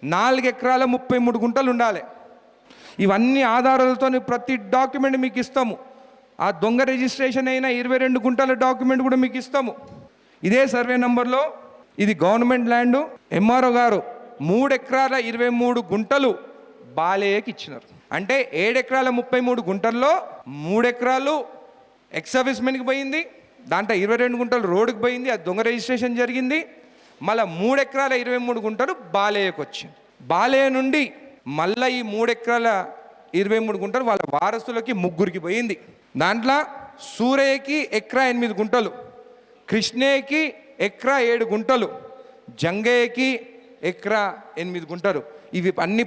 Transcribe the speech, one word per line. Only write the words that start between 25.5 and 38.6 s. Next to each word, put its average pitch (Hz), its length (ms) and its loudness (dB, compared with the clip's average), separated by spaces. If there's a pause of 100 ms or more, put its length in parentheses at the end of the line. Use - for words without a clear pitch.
రిజిస్ట్రేషన్ 240 540 -2
జరిగింది. 254 380 -2 (680)
మళ్ళా 226 160 2 (160)
మూడు 247 260 2
ఎకరాల 269 280 -2 (100)
ఇరవై 247 240 -2
మూడు 240 180 -2
గుంటలు 240 280 -2 (220)
బాలయ్యకు 196 500 0
వచ్చింది. - 300 -14 (360)
బాలయ్య 269 360 4 (100)
నుండి 269 260 0 (560)
మళ్ళా 220 280 0 (120)
ఈ - 20 -6 (120)
మూడు 226 220 0
ఎకరాల 233 340 0 (720)
ఇరవై 208 240 2
మూడు 214 180 -4
గుంటలు 247 260 -2
వాళ్ళ 196 120 2 (140)
వారసులకి 226 580 -2 (100)
ముగ్గురికి 180 420 0
పోయింది. 214 300 -2 (480)
దాంట్లో 233 340 2 (560)
సూరయ్యకి 269 640 0 (220)
ఎకరా 233 320 0
ఎనిమిది 240 300 -2